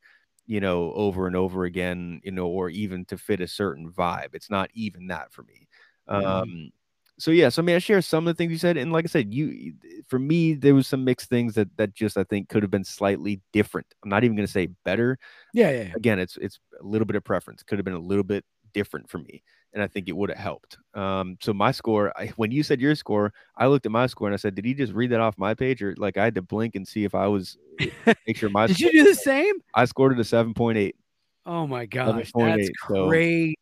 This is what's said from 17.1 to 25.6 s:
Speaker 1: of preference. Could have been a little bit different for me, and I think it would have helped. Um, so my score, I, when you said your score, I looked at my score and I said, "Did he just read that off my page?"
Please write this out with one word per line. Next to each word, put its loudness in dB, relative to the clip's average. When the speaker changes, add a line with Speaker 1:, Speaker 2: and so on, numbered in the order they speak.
Speaker 1:
of -6
preference. -4
Could -6
have -4
been -6
a -8
little 0
bit -4
different -6
for -10
me, -16
and -4
I -2
think -8
it -6
would -2
have -8
helped. -12
Um, -6
so -4
my 2
score, 0
I, -8
when 0
you 0
said 0
your 4
score, -2
I 2
looked 4
at -4
my 2
score -6
and -2
I -2
said, -4
"Did -6
he 0
just -4
read -2
that 2
off 0
my -2
page?" -2